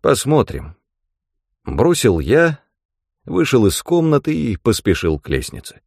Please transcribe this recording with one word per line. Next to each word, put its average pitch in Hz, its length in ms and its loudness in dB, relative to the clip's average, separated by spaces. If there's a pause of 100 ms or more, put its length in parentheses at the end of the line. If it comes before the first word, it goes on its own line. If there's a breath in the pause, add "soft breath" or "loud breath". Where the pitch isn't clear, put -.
«Посмотрим», 113 760 0 (880)
бросил 113 560 0
я, 147 400 0 (640)
вышел 127 420 2
из - 160 0
комнаты 160 520 0
и 131 220 -4
поспешил 90 640 -2
к - 100 -16
лестнице. - 580 -8